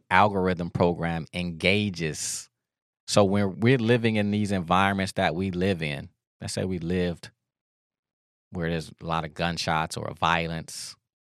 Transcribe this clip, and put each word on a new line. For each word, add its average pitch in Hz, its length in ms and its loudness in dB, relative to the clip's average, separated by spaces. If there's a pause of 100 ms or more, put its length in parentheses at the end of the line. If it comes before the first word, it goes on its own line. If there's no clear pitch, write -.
algorithm 92 600 4
program 82 640 0
engages. 87 1160 -2 (580)
So - 160 6
when 98 360 2
we're 123 180 6
living 113 380 2
in 104 160 2
these 104 200 0
environments 95 640 2
that 87 220 0
we 95 160 -2
live 90 300 0
in, 76 280 -6 (300)
let's 95 140 -8
say 101 100 -2
we 92 160 -4
lived 87 520 -2 (1200)
where 85 180 -4
there's 80 220 -6 (100)
a 85 40 -12
lot 82 200 -2
of 73 80 -12
gunshots 82 640 -2
or - 160 -8
violence, 82 840 -4 (420)